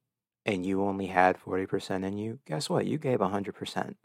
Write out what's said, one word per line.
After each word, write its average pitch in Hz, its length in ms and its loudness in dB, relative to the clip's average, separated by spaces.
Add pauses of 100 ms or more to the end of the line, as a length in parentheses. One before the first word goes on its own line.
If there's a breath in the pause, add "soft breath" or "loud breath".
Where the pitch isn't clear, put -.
(440)
and 92 220 0
you 95 160 2
only 98 240 0
had 92 320 6
forty 95 280 -4
percent 95 380 -2
in 98 140 -4
you, 113 260 -6
guess 151 240 -4
what? 127 180 0
You 117 120 0
gave 127 220 0
a 98 80 4
hundred 101 260 -4
percent. - 500 -6